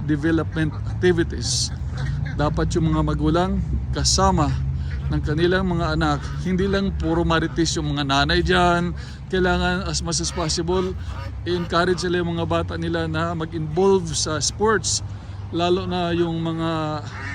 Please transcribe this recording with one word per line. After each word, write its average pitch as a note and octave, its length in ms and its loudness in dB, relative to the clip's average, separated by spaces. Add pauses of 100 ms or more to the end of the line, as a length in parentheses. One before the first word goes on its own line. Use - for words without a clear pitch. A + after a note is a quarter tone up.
development D#3 640 0 (160)
activities. - 800 2 (720)
Dapat D#3 360 0
yung D#3+ 160 2
mga D#3 120 2
magulang D#3+ 560 2 (320)
kasama D#3+ 560 2 (640)
ng D3+ 80 0
kanilang F3+ 480 2
mga E3+ 180 0 (120)
anak, D3+ 200 2 (280)
hindi F3+ 240 0
lang F#3+ 260 0
puro E3 240 0
marites E3 560 2
yung D3 160 -2
mga C#3+ 140 -2
nanay C#3+ 340 2
dyan. F3 560 4 (320)
Kailangan F3+ 640 2
as D3+ 100 -2
much E3 240 -2
as D#3+ 80 -4
possible, F3+ 640 -2 (480)
i-encourage F3 560 0
sila F3+ 240 0
yung E3+ 140 -2
mga E3+ 100 -2
bata E3+ 320 -2
nila E3 300 -2
na E3+ 260 -2
mag-involve E3 800 2
sa D#3 240 -2
sports, - 640 0 (460)
lalo F3+ 340 0
na F3+ 320 -2
yung E3+ 240 0
mga, E3 300 -2 (640)